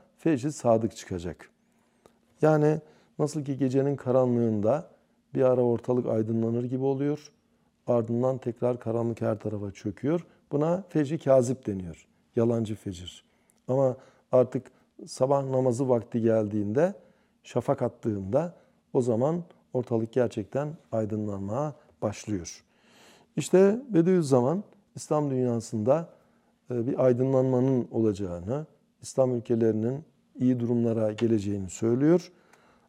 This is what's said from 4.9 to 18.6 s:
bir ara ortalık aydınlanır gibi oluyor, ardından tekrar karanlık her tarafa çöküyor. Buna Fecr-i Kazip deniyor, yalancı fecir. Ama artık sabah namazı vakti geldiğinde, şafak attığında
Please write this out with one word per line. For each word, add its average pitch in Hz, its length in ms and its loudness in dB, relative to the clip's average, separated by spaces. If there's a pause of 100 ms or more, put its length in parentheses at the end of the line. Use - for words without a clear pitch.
bir 135 80 0
ara 127 200 4
ortalık 120 440 0
aydınlanır 113 580 0
gibi 127 200 -4
oluyor, 139 480 -4 (540)
ardından 120 520 0
tekrar 120 420 -4
karanlık 117 400 -4
her 113 180 -2
tarafa 104 340 -8
çöküyor. 147 540 -4 (260)
Buna 165 360 0
Fecr-i 151 300 -2
Kazip 131 480 2
deniyor, 92 400 -8 (300)
yalancı 117 380 0
fecir. 90 500 -14 (440)
Ama 127 280 2 (360)
artık 127 400 2 (340)
sabah 139 380 0
namazı 131 440 0
vakti 117 320 0
geldiğinde, 110 720 0 (480)
şafak - 400 -2
attığında 117 720 -4 (380)